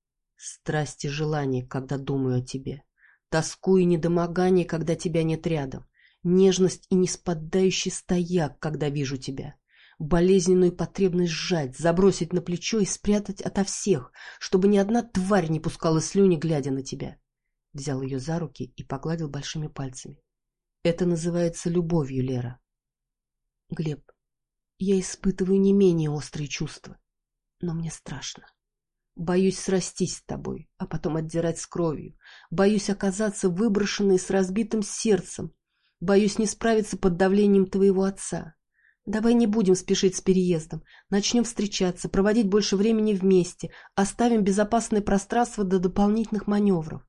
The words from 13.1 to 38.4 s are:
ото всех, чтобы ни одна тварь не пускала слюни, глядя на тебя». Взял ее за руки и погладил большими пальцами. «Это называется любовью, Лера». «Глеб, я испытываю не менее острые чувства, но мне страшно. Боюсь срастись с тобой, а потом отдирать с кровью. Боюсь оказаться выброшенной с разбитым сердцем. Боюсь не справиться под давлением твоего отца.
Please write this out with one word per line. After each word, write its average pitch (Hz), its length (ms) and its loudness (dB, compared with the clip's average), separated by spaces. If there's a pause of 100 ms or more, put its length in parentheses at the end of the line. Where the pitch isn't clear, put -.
ото - 220 -2
всех, 190 480 -4 (300)
чтобы 190 260 2
ни 202 120 4
одна 226 260 0
тварь 185 440 0
не 156 120 0
пускала 160 400 0
слюни, 190 340 4
глядя 147 380 -2
на 135 100 -6
тебя». 135 380 -12 (520)
Взял 139 300 -6
ее 135 160 -4
за 160 220 -4
руки - 340 -10
и - 80 -14
погладил 156 460 -6
большими 143 400 -8
пальцами. 139 520 -12 (600)
«Это 170 240 0
называется 170 640 -2
любовью, 160 540 0
Лера». 123 340 -4 (1120)
«Глеб, 156 400 -8 (680)
я 190 200 2
испытываю 190 640 0
не 196 120 6
менее 175 380 4
острые 147 380 -8
чувства, - 500 -10 (640)
но 175 140 -4
мне 165 180 -6
страшно. - 520 -14 (680)
Боюсь 180 440 0
срастись - 580 -2
с - 60 -18
тобой, 139 560 -10
а 190 80 -8
потом 160 300 -4
отдирать 165 420 -4
с - 80 -12
кровью. 165 500 -6 (340)
Боюсь 196 380 2
оказаться 202 600 -2
выброшенной 202 680 2
с - 120 -6
разбитым 196 520 0
сердцем. - 720 -2 (480)
Боюсь 196 380 4
не 220 80 2
справиться 220 500 0
под 185 200 0
давлением 196 500 4
твоего 190 380 2
отца. 185 500 -8 (500)